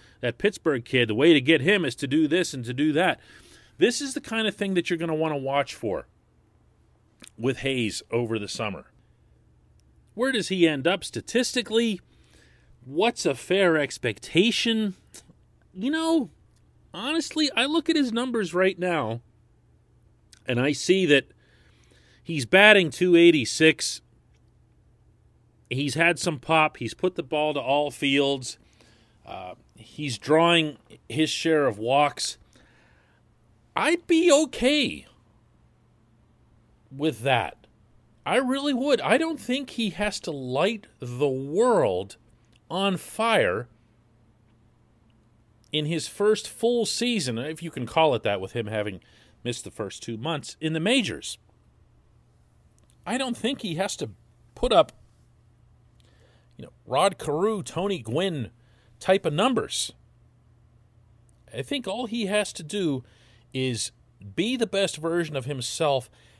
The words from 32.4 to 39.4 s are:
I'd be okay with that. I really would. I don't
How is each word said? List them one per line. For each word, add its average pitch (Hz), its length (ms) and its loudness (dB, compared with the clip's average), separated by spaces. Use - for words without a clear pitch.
I'd 302 320 -2
be 330 240 4
okay 277 760 2
with 139 300 -4
that. 120 480 -2
I 175 100 0
really 269 380 0
would. 254 260 0
I 175 180 2
don't 320 220 -4